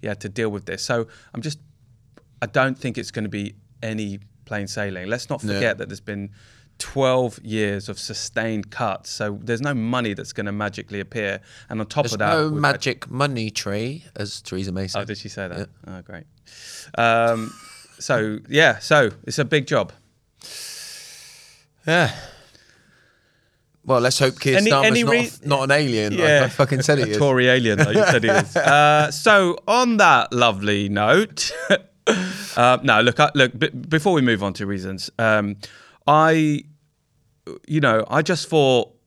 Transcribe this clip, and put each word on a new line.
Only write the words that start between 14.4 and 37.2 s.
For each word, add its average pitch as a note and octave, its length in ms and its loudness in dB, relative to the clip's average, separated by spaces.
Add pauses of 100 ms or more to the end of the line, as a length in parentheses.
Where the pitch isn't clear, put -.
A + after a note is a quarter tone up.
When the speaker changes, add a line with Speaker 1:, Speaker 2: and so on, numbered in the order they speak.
Speaker 2:
Theresa F#2+ 320 -8
May F#2+ 160 -6
said. G2+ 140 -6
Speaker 1:
Oh, - 20 -6
did G#2 140 -10
she G#2+ 100 -16
say G2 200 -10
that? F2 100 -10
Speaker 2:
Yeah. - 400 -14
Speaker 1:
Oh, F2 40 -18
great. F2+ 220 -18 (720)
Um, A#2 560 0 (460)
so, A2 400 -2 (100)
yeah, C3+ 300 4
so C#3+ 320 4 (140)
it's - 140 -8
a D3 60 0
big C3+ 220 0
job. A2 260 -2 (1900)
Speaker 2:
Yeah. D#3+ 280 2 (1700)
Well, B2+ 160 2
let's B2 180 2
hope C3 200 2
Keir C3+ 200 2
Speaker 1:
Any, G3+ 120 2
Speaker 2:
Starmer's C#3 160 4
Speaker 1:
any A#3 180 4
Speaker 2:
not - 80 2
Speaker 1:
re- A#3+ 180 0 (140)
Speaker 2:
a, C#3+ 40 -6
not C#3 160 0
an C3+ 60 0
alien, A#2+ 460 2
like D#3+ 120 2
Speaker 1:
Yeah. C#3+ 160 6
Speaker 2:
I B2+ 40 0
fucking C3+ 340 0
said C#3+ 160 2
he B2 60 2
Speaker 1:
A - 40 -2
Speaker 2:
is. G#2 80 -2
Speaker 1:
Tory B2+ 320 4
alien, A#2+ 300 4
like A#2 180 4
you G#3 100 6
said C3 180 4
he A#2 60 2
is. - 260 0
Speaker 2:
<laughs> - 0 -
Speaker 1:
Uh, D3 540 4
so F#3+ 460 4 (100)
on A#3+ 300 2
that D#3+ 360 6
lovely G#2 560 2
note, A2 640 2 (100)
<laughs> - 460 -2 (500)
uh, B2 260 4
no, A#2 180 4
look, A#2+ 180 2
I, D3 160 4
look. B2+ 240 2
B-, D3+ 120 0
before D#3 420 -2
we D#3 80 2
move A#2 220 2
on G2 120 -2
to G#2 120 -8
reasons, F#2+ 520 -8
um, G#2+ 380 0 (500)
I, D#3 580 2 (1040)